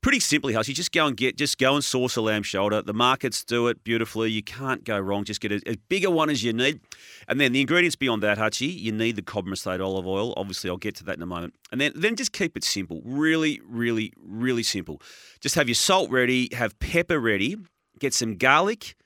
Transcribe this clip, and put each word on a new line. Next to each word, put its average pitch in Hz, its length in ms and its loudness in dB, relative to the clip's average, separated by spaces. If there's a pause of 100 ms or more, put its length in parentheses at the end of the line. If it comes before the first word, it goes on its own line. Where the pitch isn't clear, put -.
pretty 269 180 2
simply, 139 320 0
Hush, 110 160 2
you 139 60 -4
just 160 180 -4
go 160 160 2
and 127 80 0
get, 127 220 0
just 143 200 -2
go 135 180 4
and 143 60 2
source 127 360 0
a 113 40 0
lamb 107 220 2
shoulder. 101 380 0
The 104 120 -8
markets 123 520 2
do 120 240 2
it - 160 -6
beautifully. 113 460 0
You 107 120 -4
can't 131 400 -6
go 104 160 -2
wrong. 101 240 0
Just 104 160 -6
get 104 140 -2
a, 101 120 -2
as 110 120 -4 (100)
big 185 160 0
a 190 80 2
one 156 180 4
as 127 140 0
you 117 80 0
need. 131 300 0 (480)
And 127 100 0
then 131 140 4
the 135 80 4
ingredients 165 340 2
beyond 117 280 0
that, 104 140 4
Hutchie, 123 400 -2
you 107 140 -4
need 110 240 0
the 104 60 -6
Cobram 95 320 -6
Estate 92 260 -4
olive 95 260 -2
oil. 98 300 -2
Obviously, 95 340 -6
I'll 90 60 -2
get 101 200 -6
to 85 100 -16
that 92 100 -4
in 80 60 -12
a 85 40 -8
moment. 87 280 -8 (180)
And 127 80 -6
then, 143 160 0
then 208 220 0
just 262 160 -4
keep 175 240 -4
it - 80 -8
simple. 85 400 -4
Really, 156 600 0
really, 117 520 -2
really 117 460 -2
simple. 85 380 -4 (380)
Just - 160 -4
have 135 140 2
your 117 60 2
salt 185 340 4
ready, 127 420 2
have 120 280 -2
pepper 170 380 0
ready, 113 380 2 (440)
get 139 140 -2
some 113 220 -2
garlic. 156 720 4